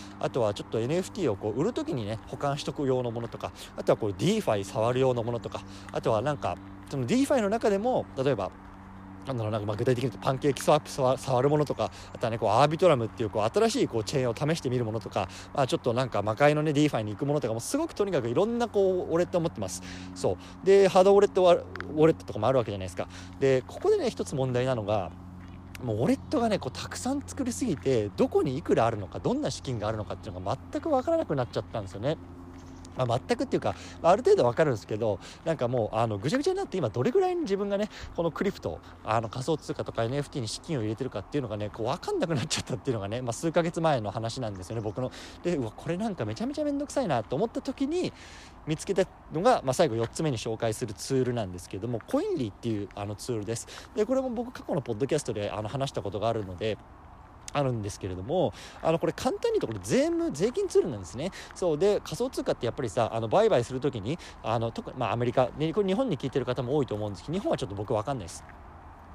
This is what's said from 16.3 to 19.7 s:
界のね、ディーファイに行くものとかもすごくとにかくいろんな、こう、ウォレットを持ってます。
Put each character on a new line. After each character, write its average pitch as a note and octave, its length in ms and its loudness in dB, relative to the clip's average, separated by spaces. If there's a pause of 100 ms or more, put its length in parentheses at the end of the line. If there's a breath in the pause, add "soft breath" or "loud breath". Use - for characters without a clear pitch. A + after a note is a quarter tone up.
界 D3 200 6
の D3+ 80 2
ね、 D#3 100 2
デ C#3+ 80 4
ィ D3+ 60 6
ー - 20 4
フ C#3+ 80 -2
ァ A#2 60 0
イ - 20 -4
に G#2 80 -4
行 G2 60 -8
く C#3+ 80 -2
も C#3+ 80 2
の D3+ 60 0
と B2+ 60 -2
か A2 60 0
も A2+ 80 -4
す - 160 -2
ご E4 100 0
く - 80 -10
と G#3 120 0
に G3+ 40 -2
か D#3+ 120 2
く A#2+ 80 0
い - 40 0
ろ F3+ 120 4
ん A#3 120 0
な、 A#3 100 0
こ F#3+ 380 2
う、 C3+ 60 -4
ウ - 20 4
ォ - 40 4
レ F3 60 4
ッ - 20 -2
ト F#3 100 0
を E3+ 60 2
持 E3 60 2
っ - 20 -10
て - 100 -8
ま F#2+ 80 -4
す。 - 140 -10 (320 loud breath)